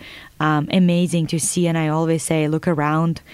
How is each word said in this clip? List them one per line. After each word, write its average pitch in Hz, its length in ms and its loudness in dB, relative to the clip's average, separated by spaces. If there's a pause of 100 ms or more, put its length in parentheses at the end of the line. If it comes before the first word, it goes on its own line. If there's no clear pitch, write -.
(400)
um, 151 300 0
amazing 175 580 2
to 165 120 -2
see. 175 260 0
And 165 120 0
I 160 100 0
always 160 340 0
say, 156 260 0
look 156 200 -2
around. 160 540 0 (120)